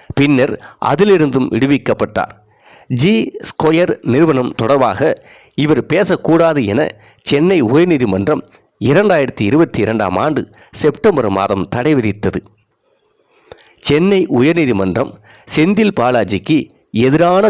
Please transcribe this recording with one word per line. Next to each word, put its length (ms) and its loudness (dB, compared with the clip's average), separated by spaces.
பின்னர் 440 0
அதிலிருந்தும் 680 2
விடுவிக்கப்பட்டார். 840 -2
ஜி 240 0
ஸ்கொயர் 500 -2
நிறுவனம் 500 0
தொடர்பாக 460 0
இவர் 280 0
பேசக்கூடாது 800 0
என 160 -2
சென்னை 360 0
உயர்நீதிமன்றம் 800 0
இரண்டாயிரத்தி 640 0
இருபத்தி 360 2
இரண்டாம் 360 -2
ஆண்டு 240 -2
செப்டம்பர் 560 0
மாதம் 380 -2
தடை 260 -2
விதித்தது. 460 -2
சென்னை 380 0
உயர்நீதிமன்றம் 840 0
செந்தில் 480 0
பாலாஜிக்கு 600 0
எதிரான 560 2